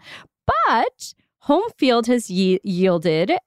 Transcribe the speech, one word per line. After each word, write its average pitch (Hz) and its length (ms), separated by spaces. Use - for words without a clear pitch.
But 494 680
home 359 260
field 240 300
has 240 220
ye-, 185 320
yielded 180 680